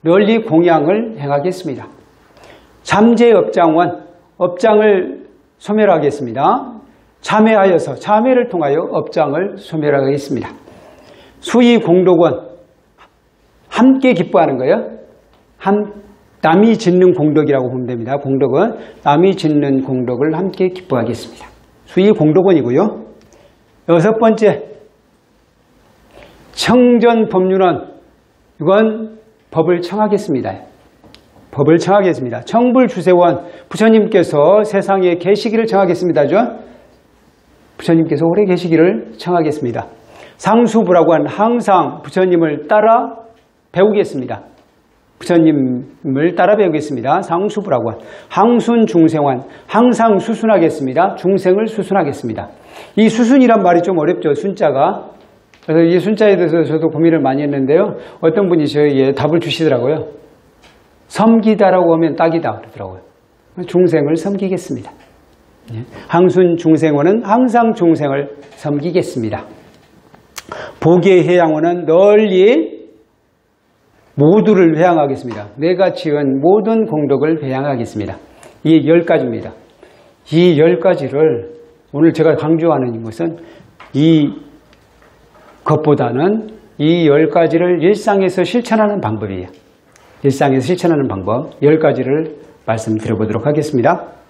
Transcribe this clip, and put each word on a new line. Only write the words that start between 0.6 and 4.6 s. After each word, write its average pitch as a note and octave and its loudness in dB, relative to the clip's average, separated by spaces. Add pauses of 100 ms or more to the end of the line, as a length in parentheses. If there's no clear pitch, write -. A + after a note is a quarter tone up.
행하겠습니다. C#3+ -6 (960)
잠재업장원, F#3+ 2 (340)
업장을 G#3 0 (320)